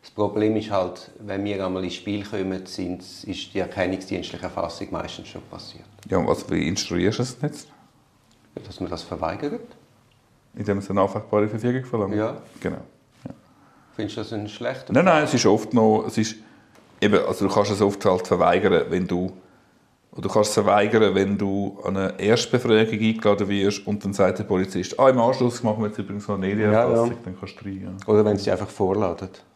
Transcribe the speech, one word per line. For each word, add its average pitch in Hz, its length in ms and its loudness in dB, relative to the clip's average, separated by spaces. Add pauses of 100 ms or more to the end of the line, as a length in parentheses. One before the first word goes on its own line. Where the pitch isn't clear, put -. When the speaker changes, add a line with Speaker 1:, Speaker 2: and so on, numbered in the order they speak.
Speaker 1:
Das - 100 -20
Problem 107 460 0
ist 104 140 -4
halt, 92 380 -4 (100)
wenn 101 260 -6
wir 98 200 -4
einmal 92 200 -4
ins 87 100 -8
Spiel 104 300 -6
kommen, 95 400 -6
sind, 90 360 -8
ist - 520 -12
die 98 60 -2
erkennungsdienstliche 92 840 -4
Erfassung 87 480 -8
meistens - 380 -10
schon - 140 -14
passiert. - 420 -20 (240)
Speaker 2:
Ja, 92 80 0
und 80 100 2
was, - 240 -2
wie 80 160 0
instruierst 90 520 -2
du 120 40 0
es - 180 -8
jetzt? - 280 -8 (880)
Speaker 1:
Ja, - 100 -12
dass - 160 -14
man 90 80 -6
das 85 140 -8
verweigert. 92 580 -6 (920)
Speaker 2:
Indem 101 240 -2
es 98 100 -10
eine 98 120 2
anfechtbare 104 460 2
Verfügung 123 380 -2
verlangt? 104 300 -2
Speaker 1:
Ja. 110 260 -2 (180)
Speaker 2:
Genau. - 220 -6 (440)
Ja. - 60 -12 (640)
Speaker 1:
Findest 107 220 -6
du 110 40 -6
das 104 120 -10
ein 104 160 -6
schlechter 123 420 -8
Speaker 2:
Nein, 147 140 6
nein, 180 80 6
Speaker 1:
Plan? 151 100 4
Speaker 2:
es - 100 0
ist 120 120 2
oft 107 280 4
noch, 110 340 6
es - 100 -4
ist, 110 180 -2 (640)
eben, 101 260 4
also 98 220 0
du 95 60 0
kannst 104 180 2
es 101 100 0
oft 101 220 2
halt 92 240 2
verweigern, 90 600 4
wenn 92 160 0
du, 90 260 -4 (840)
oder - 100 -12
du 95 60 -4
kannst 104 200 4
es - 60 -4
verweigern, 104 580 4
wenn 98 240 2
du 98 460 -2
an 95 140 -2
eine 95 220 -2
Erstbefragung 110 800 2
eingeladen 107 500 2
wirst 101 360 0
und 104 180 -4
dann 98 100 -4
sagt 92 260 2
der 101 60 -4
Polizist, 92 540 -2
ah, 135 100 8
im 127 100 4
Anschluss 120 420 2
machen 110 220 0
wir 104 60 -2
jetzt 110 100 -8
übrigens 101 280 -8
noch 104 80 -2
eine 95 140 -2
Speaker 1:
Ja, 101 60 -2
ja. 107 80 0
Speaker 2:
E - 80 2
D-Erfassung, 117 420 4 (120)
dann 92 120 -12
kannst - 220 -14
du 98 60 -16
rein, 98 180 -10
ja. 95 80 -10 (200)
Speaker 1:
Oder 107 140 8
wenn 104 120 2
sie 98 120 -2
einfach 98 200 -2
vorladen. 95 600 -2 (260)